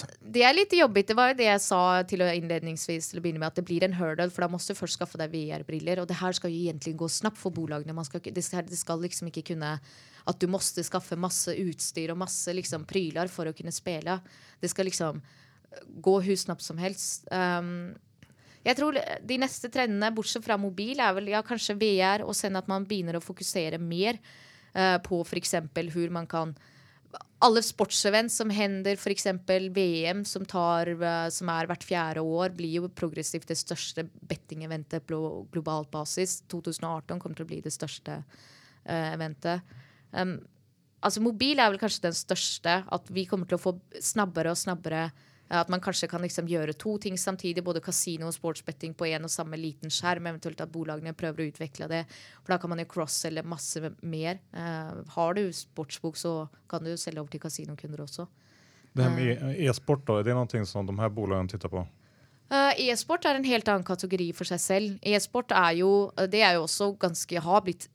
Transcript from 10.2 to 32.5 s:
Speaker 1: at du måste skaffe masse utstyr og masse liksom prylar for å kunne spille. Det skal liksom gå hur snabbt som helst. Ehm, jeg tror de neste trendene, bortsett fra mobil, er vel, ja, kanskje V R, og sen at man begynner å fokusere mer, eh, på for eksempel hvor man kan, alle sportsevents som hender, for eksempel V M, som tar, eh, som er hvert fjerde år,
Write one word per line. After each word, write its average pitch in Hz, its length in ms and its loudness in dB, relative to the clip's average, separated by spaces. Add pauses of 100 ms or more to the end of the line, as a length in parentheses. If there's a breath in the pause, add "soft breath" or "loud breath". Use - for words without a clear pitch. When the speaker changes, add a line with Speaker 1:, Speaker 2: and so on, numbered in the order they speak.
Speaker 1:
at 180 160 -2
du 180 80 2
måste 185 400 -2
skaffe 180 320 -4
masse 180 320 -2
utstyr 165 600 -4
og 175 80 -6
masse 180 340 -4
liksom 170 320 -6
prylar 175 400 -2
for 160 240 -6
å - 60 -14
kunne 165 180 -8
spille. 180 460 -4 (420 soft breath)
Det 175 80 0
skal 190 160 0
liksom 156 320 -2 (800 soft breath)
gå 190 140 6 (100)
hur 190 160 2
snabbt - 240 -6
som 160 160 -8
helst. - 560 -4
Ehm, 175 640 0 (640 soft breath)
jeg 247 160 4
tror 294 160 2
de - 460 -2
neste 262 260 -2
trendene, 226 480 2
bortsett 220 320 -4
fra 220 80 4
mobil, 202 480 -2
er 202 160 6
vel, 202 160 -4
ja, 220 80 2
kanskje 214 400 -2
V 214 160 6
R, 196 240 4
og - 160 -2
sen 190 160 0
at 190 160 -2
man 190 160 -2
begynner 170 320 -2
å - 60 -8
fokusere 165 580 -4
mer, 175 320 0 (560 loud breath)
eh, 190 320 6
på 175 240 0
for - 80 -6
eksempel 170 560 -2
hvor 170 240 0
man 170 160 -6
kan, 160 240 -2 (920 soft breath)
alle 226 180 8
sportsevents 214 760 2
som 220 100 0
hender, 202 500 0
for 202 140 -2
eksempel 185 580 0
V 190 120 2 (260)
M, 202 160 -2
som 190 240 -6
tar, 170 400 2
eh, 170 420 0
som 180 200 -4
er 165 180 0
hvert 175 160 -6
fjerde 160 380 0
år, 175 340 0